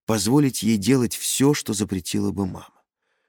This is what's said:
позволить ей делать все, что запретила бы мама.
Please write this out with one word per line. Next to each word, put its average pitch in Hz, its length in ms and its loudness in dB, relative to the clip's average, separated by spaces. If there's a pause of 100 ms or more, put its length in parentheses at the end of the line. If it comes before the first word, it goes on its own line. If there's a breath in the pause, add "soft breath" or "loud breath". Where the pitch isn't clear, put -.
позволить 113 560 2
ей 110 140 2
делать 113 380 2
все, - 380 0
что 123 200 -4
запретила 101 580 -4
бы 95 160 -4
мама. - 360 -16 (440)